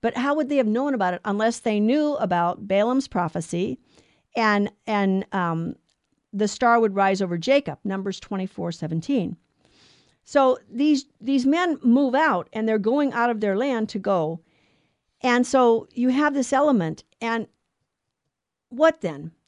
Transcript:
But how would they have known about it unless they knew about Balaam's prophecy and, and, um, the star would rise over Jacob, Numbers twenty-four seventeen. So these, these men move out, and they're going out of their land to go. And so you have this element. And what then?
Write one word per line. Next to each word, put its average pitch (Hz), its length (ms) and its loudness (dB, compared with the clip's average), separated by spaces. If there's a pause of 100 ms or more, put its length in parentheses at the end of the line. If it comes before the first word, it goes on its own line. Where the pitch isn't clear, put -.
But 233 160 -2
how 277 180 0
would 302 140 -2
they 285 80 0
have 254 100 2
known 262 280 0
about 190 180 0
it 175 140 -8
unless 214 320 0
they 214 200 -2
knew 285 360 2
about 180 520 -2
Balaam's 226 420 0
prophecy 180 680 -4 (560)
and, 208 380 0 (140)
and, 196 460 0
um, 170 440 -4 (560)
the 202 160 -2
star 233 320 2
would 208 140 0
rise 196 260 2
over 175 160 -2
Jacob, 247 480 0
Numbers 196 340 -6
twenty-four 185 540 -8
seventeen. 165 640 -4 (880)
So 262 340 2 (120)
these, 277 340 2 (160)
these 262 240 0
men 320 380 2
move 247 320 4
out, 269 400 2
and 220 120 -2
they're 220 120 2
going 262 340 0
out 240 160 0
of 226 120 -2
their 202 160 0
land 233 340 -2
to - 80 -6
go. 170 420 -2 (800)
And 247 260 2
so 240 460 2
you 247 160 0
have 285 240 2
this 277 220 -2
element. 240 500 0 (160)
And 226 260 -4 (1200)
what 311 320 2
then? 160 300 -8 (160)